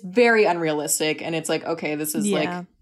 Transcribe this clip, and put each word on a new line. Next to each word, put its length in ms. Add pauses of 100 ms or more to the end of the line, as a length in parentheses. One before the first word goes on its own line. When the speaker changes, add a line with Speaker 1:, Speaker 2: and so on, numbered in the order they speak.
Speaker 1:
very 440
unrealistic. 760
And 140
it's 160
like, 160
okay, 280
this 200
is, 120
Speaker 2:
Yeah. 120
Speaker 1:
like, 260 (180)